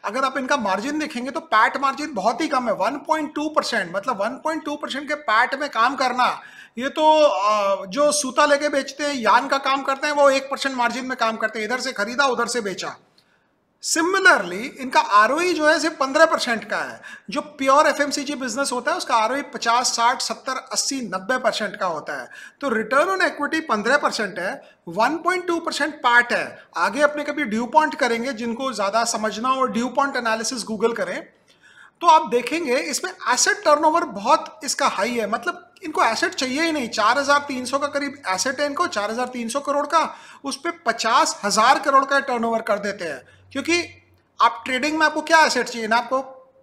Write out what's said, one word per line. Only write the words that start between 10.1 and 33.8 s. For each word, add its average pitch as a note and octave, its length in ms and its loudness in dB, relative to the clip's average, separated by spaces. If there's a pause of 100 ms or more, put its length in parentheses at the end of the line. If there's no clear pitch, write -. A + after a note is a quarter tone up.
वो C#4+ 160 6
एक C4+ 220 2
परसेंट C4+ 240 -4
मार्जिन A#3+ 300 -2
में C4 120 -6
काम A3+ 200 0
करते A3 220 -4
हैं, G#3+ 60 -4
इधर B3 140 -4
से B3 140 -6
खरीदा B3+ 320 0
उधर A#3 220 0
से A#3+ 140 -2
बेचा। F3+ 360 -8 (840)
Similarly, D#4+ 760 4 (200)
इनका C4+ 200 0
आरओई C#4+ 540 4
जो D4+ 140 2
है D#4+ 120 4
सिर्फ D#4+ 180 -2
पन्द्रह D4 280 4
परसेंट B3+ 380 0
का F#3+ 140 -6
है। C3 240 -8 (280)
जो C#4 120 -4
प्योर C#4 460 4
एफ़एमसीजी C#4+ 480 0
बिजनेस C4 360 -4
होता B3 200 -2
है F4+ 60 0
उसका C4+ 180 -2
आरओई A#3 260 2
पचास, A#3+ 460 0
साठ, B3 340 2
सत्तर, - 500 -6
अस्सी, B3+ 300 -2
नब्बे F#3+ 360 -4
परसेंट G#3+ 380 -2
का G3 100 -4
होता D3+ 360 -6
है। B2 80 -16 (320)
तो C#4+ 80 -2
return C#4 460 2
on F#4 140 0
equity D4 400 -2
पन्द्रह A3+ 280 2
परसेंट A3 420 -4
है, A3 300 -8 (180)
वन A3+ 300 0
पॉइंट F4+ 300 -2
टू E4+ 120 -2
परसेंट D#4 360 -4
पैट A#3+ 380 2
है। D3 300 -4 (140)
आगे G3+ 240 0
अपने D4 220 2
कभी C#4+ 340 -4
DuPont D4+ 380 2
करेंगे, A#3+ 380 0
जिनको A#3 400 -4
ज़्यादा G3+ 300 0
समझना A3 460 -2
हो C4 180 2
DuPont B3 480 -2
एनालिसिस A3+ 500 -2
Google A3+ 320 -2
करें। G3+ 240 -6 (800)
तो F4 60 2
आप D#4+ 220 6
देखेंगे B3 480 0
इसमें E4 340 -4 (180)
एसेट F#4 280 2
टर्नओवर E4 460 4